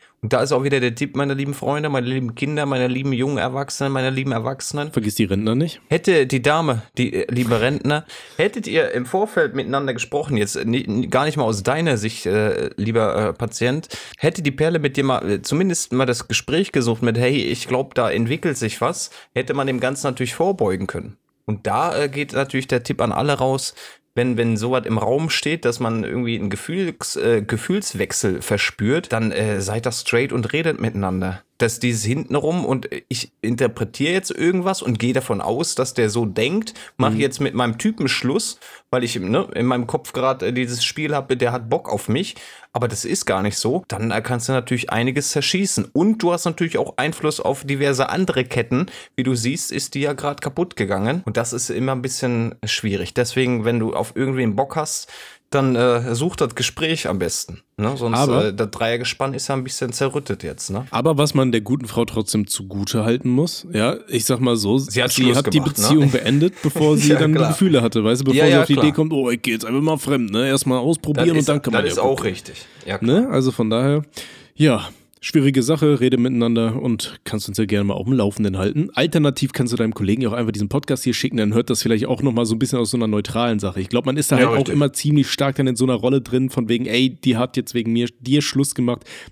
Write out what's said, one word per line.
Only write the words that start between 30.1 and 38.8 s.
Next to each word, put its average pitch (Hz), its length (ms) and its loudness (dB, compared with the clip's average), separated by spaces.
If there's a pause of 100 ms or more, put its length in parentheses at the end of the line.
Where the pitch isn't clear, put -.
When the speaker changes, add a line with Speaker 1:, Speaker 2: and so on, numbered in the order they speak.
Speaker 1:
und 117 200 -2
redet 160 280 0
miteinander. 92 600 -2 (160)
Dass 117 220 0
dieses 117 240 0
hintenrum 147 600 0
und 127 240 -2 (180)
ich - 240 -8 (100)
interpretiere 120 720 0
jetzt 190 180 -2
irgendwas 185 500 0
und 120 160 0
gehe 120 160 0
davon 107 280 -2
aus, 127 340 -2
dass 127 180 -2
der 110 160 2
so 117 160 0
denkt, 123 480 -2 (240)
mach 127 140 2
Speaker 2:
Mhm. 110 80 0
Speaker 1:
jetzt 139 200 0
mit 139 140 0
meinem 117 240 0
Typen 180 300 0
Schluss, - 520 -2 (300)